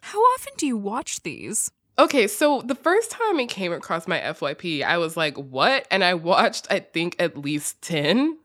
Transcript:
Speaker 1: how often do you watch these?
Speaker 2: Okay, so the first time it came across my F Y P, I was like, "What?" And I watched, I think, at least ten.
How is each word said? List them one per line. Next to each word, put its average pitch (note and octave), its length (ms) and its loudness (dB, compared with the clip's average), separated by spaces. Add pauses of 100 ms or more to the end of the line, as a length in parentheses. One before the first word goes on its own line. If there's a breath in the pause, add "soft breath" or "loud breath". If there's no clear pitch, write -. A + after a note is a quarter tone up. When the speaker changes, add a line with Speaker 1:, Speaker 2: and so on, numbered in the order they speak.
Speaker 1:
how - 180 -10
often B4+ 380 4
do D#4 100 -2
you A#3+ 120 0
watch G#3 460 -6
these? C3+ 460 -6 (280)
Speaker 2:
Okay, G#3+ 280 6
so C#4 340 2
the B3 140 -2
first G4+ 360 0
time G#4 300 0
it A#3+ 80 -2
came F#3 240 -4
across E3+ 340 -6
my E3 140 0
F D#3 220 -6
Y C#3+ 100 -2
P, D#3 320 -6
I E3 140 2
was E3 180 -2
like, D#3 220 -2
"What?" C#3+ 520 0
And F#3+ 140 2
I F3+ 80 4
watched, F3+ 560 2
I F#3+ 120 0
think, E3+ 380 -4
at E3+ 200 -2
least D3 420 -6
ten. G3 640 0